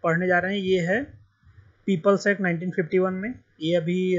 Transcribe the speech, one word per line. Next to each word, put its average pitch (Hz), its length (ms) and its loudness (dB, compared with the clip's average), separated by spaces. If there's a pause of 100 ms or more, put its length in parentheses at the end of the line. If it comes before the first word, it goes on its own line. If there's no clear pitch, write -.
पढ़ने 170 220 0
जा 180 120 4
रहे 190 200 -2
हैं। 196 40 -4
ये 185 240 2
है 214 160 0 (840)
People's 196 400 2
एक्ट 196 140 0
नाइनटीन 175 320 -2
फिफ्टी 185 260 0
वन 185 160 0
में, 202 180 -6 (280)
ये 165 160 0
अभी 175 220 0 (200)